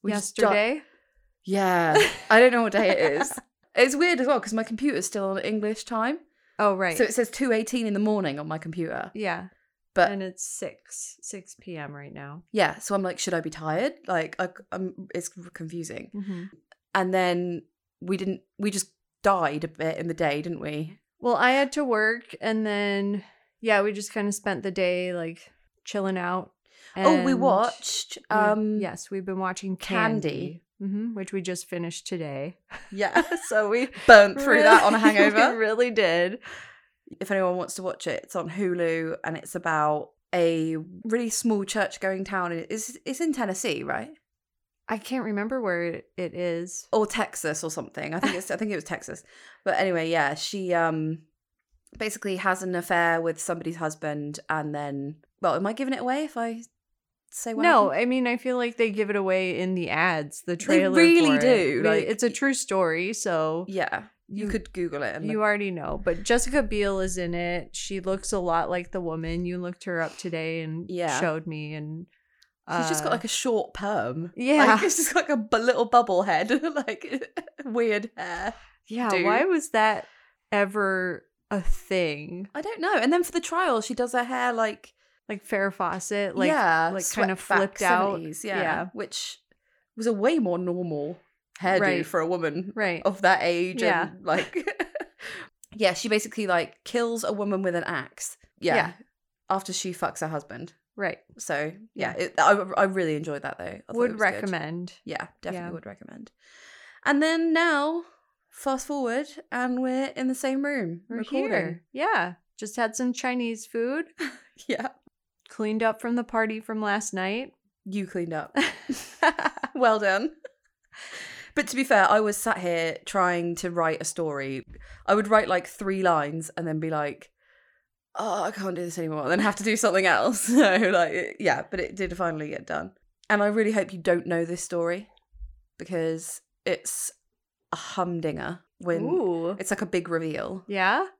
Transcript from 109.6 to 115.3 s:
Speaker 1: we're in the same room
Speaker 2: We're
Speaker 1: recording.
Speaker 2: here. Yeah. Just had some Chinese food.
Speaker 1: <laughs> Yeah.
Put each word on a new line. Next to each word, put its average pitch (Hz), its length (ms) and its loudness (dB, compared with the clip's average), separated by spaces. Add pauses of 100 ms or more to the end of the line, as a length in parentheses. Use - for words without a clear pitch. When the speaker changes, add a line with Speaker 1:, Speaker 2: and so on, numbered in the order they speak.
Speaker 1:
we're 262 340 -2
in 262 120 -2
the 262 80 0
same 269 300 -2
room 190 420 -4
Speaker 2:
We're 233 120 -10
Speaker 1:
recording. 269 320 -2
Speaker 2:
here. 170 320 -2 (100)
Yeah. 262 400 0 (240)
Just 208 200 -12
had 226 180 -2
some 247 180 -2
Chinese 247 540 -4
food. 262 400 -4 (100)
Speaker 1:
<laughs> - 500 -12
Yeah. 233 220 -4 (580)